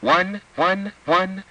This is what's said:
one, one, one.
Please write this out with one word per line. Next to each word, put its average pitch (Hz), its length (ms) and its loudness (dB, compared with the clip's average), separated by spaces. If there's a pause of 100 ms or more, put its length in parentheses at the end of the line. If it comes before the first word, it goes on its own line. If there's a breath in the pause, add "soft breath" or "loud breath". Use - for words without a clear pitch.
one, 185 400 0 (140)
one, 196 380 0 (120)
one. 185 460 0